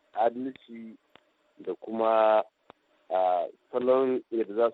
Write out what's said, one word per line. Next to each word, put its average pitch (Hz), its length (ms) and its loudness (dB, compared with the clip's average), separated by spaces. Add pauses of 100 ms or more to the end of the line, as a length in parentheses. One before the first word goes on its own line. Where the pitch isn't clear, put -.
(140)
adalci 117 840 -6 (600)
da 92 160 -8
kuma, 110 680 2 (680)
a, 90 360 0 (260)
salon 127 600 2
yadda 110 240 -4
za 117 180 2